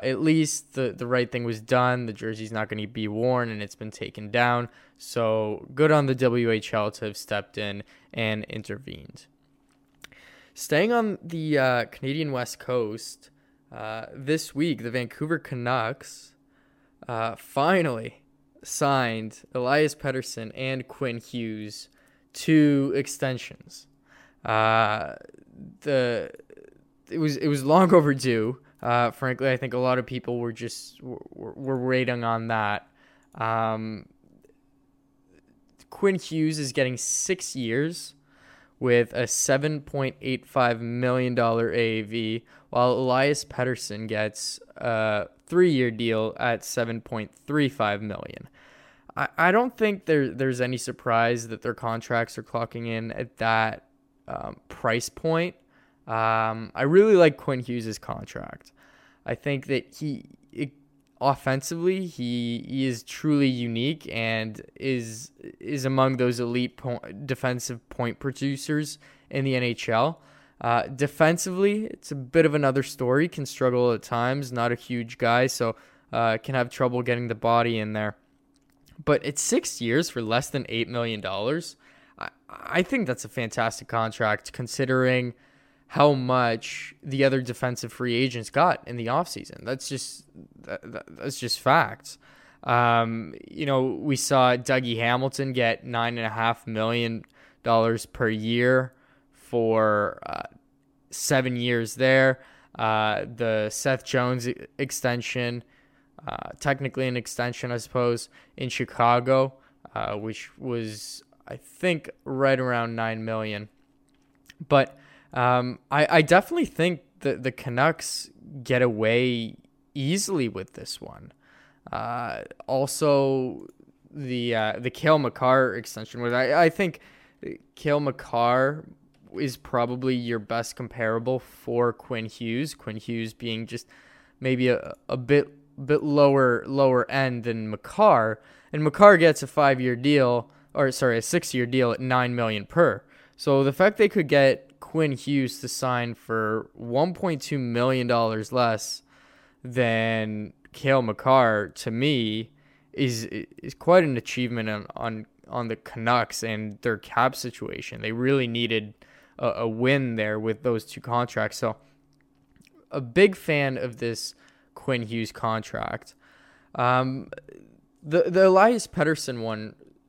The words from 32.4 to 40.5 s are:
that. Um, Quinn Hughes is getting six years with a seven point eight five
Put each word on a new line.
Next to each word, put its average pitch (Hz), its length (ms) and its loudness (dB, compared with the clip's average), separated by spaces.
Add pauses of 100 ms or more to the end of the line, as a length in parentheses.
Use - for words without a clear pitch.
that. 107 380 0 (480)
Um, 113 720 -4 (1800)
Quinn 196 240 0
Hughes 160 460 -2
is 131 120 -6
getting 127 240 0
six - 600 -4
years 135 580 -4 (640)
with 120 360 4
a 120 120 0
seven 143 540 0
point 139 400 -4
eight 131 260 -4
five 120 340 2